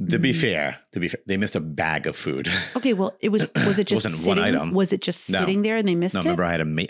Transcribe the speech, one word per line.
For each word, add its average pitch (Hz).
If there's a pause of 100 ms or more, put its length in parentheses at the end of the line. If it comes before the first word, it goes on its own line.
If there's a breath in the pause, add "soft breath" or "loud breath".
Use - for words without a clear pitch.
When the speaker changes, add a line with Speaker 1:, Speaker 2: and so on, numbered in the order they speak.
Speaker 1:
a 95
Speaker 2:
to 117
be 131
fair, 87 (140)
to 98
be 87
fair, -
they 98
missed 104
a 90
bag 78
of 78
food. 69 (140)
<laughs> -
Speaker 1:
Okay, 254
well, 190
it 208
was, 208 (180)
was 196
it 214
Speaker 2:
<clears throat> -
It 190
Speaker 1:
just -
Speaker 2:
wasn't 82
one 190
Speaker 1:
sitting, 196
Speaker 2:
item. 78
Speaker 1:
was 190
it -
just -
Speaker 2:
No. 190
Speaker 1:
sitting 190
there 220
and 214
they 180
missed 180
Speaker 2:
No, 95
Speaker 1:
it? -
Speaker 2:
remember 330
I -
had 85
to 80
ma-, 78